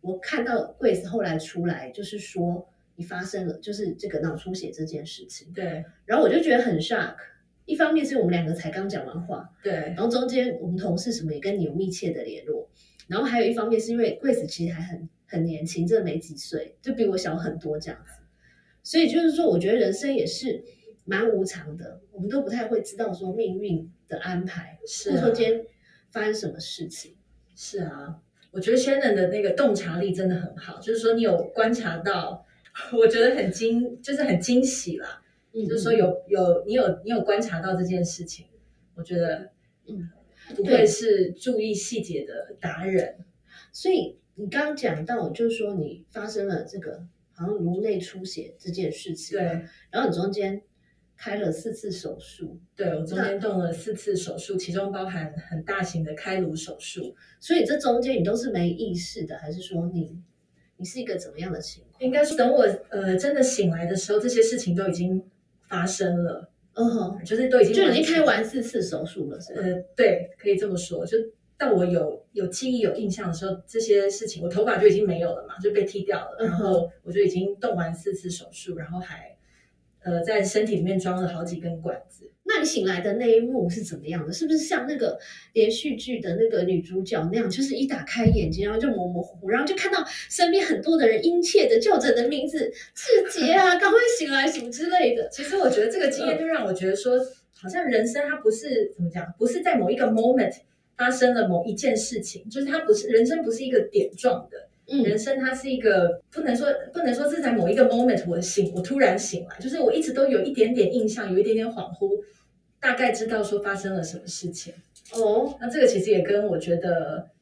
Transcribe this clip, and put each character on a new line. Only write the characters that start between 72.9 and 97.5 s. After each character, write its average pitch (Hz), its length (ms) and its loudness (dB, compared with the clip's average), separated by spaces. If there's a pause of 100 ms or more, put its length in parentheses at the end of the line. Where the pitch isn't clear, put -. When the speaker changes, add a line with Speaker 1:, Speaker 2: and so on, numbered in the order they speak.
Speaker 2:
印 202 160 -4
象 180 180 -6
的 165 60 -4
时 175 100 -10
候， 190 220 -6
这 226 120 -4
些 202 300 4
事 208 180 -4
情， 165 160 -8
我 170 60 -2
头 202 160 2
发 254 140 2
就 208 80 8
已 - 40 12
经 202 160 4
没 170 140 0
有 170 160 0
了 - 100 -12
嘛， - 160 -16
就 208 100 2
被 202 120 4
剃 - 200 -6
掉 - 140 -2
了。 - 220 -10
Speaker 1:
嗯 220 100 0
哼。 196 140 0
Speaker 2:
然 196 80 2
后 170 180 2 (120)
我 170 100 -10
就 202 80 2
已 190 80 6
经 196 280 -2
动 - 200 -2
完 170 180 -4
四 - 200 -6
次 175 160 -8
手 - 200 -12
术， 165 280 -12
然 156 120 -12
后 180 80 -8
还， - 380 -14 (640)
呃， 170 200 -2
在 208 200 0
身 214 220 2
体 220 120 0
里 156 40 0
面 185 180 0
装 180 220 -2
了 175 80 -2
好 165 160 -6
几 175 160 -8
根 165 220 -6
管 - 260 -6
子。 - 220 -20 (120)
Speaker 1:
那 392 160 0
你 302 60 0
醒 196 220 0
来 180 140 0
的 202 120 -2
那 233 180 2
一 226 80 8
幕 240 320 2
是 202 120 -6
怎 165 140 -8
么 143 120 -14
样 160 180 -4
的？ 165 60 -6
是 320 140 -4
不 302 60 2
是 311 60 4
像 277 300 -2
那 294 80 -4
个 226 200 -2 (360)
连 220 180 6
续 254 240 -2
剧 226 240 -6
的 175 180 -4
那 226 120 4
个 190 160 2
女 180 160 2
主 185 220 -4
角 185 280 -2
那 220 80 0
样， 226 100 0
就 254 140 -2
是 269 120 -2
一 262 120 -2
打 269 180 -4
开 233 200 -2
眼 165 260 4
睛， 180 140 -2
然 208 100 -2
后 226 60 2
就 262 80 0
模 185 180 -2
模 175 160 -4
糊 - 140 -12
糊， 196 140 -8
然 240 100 2
后 294 60 0
就 370 100 0
看 392 160 -2
到 349 100 0 (280)
身 349 200 2
边 370 140 4
很 - 160 0
多 330 160 2
的 269 100 6
人 220 180 4
殷 349 160 4
切 - 280 6
的 453 100 6
叫 392 200 4
着 262 100 2
你 226 80 6
的 240 120 2
名 285 200 -2
字 302 240 -2 (220)
，“志 381 360 4
杰 320 220 2
啊， 370 240 6
Speaker 2:
<laughs> - 20 2
Speaker 1:
赶 392 120 4
快 453 80 8 (200)
醒 302 140 -2
来” 277 180 2
什 311 100 -4
么 233 100 -8
之 285 160 -6
类 339 280 4
的？ - 160 -2
Speaker 2:
其 277 140 -10
实 381 140 -2
我 294 120 4
觉 - 140 4
得 - 80 0
这 381 80 -2
个 285 80 2
经 - 180 -2
验 - 120 0
就 320 80 -2
让 311 180 -2
我 190 80 -2
觉 185 160 -2
得 202 80 0
说， 247 220 2
Speaker 1:
嗯。 - 80 0 (260)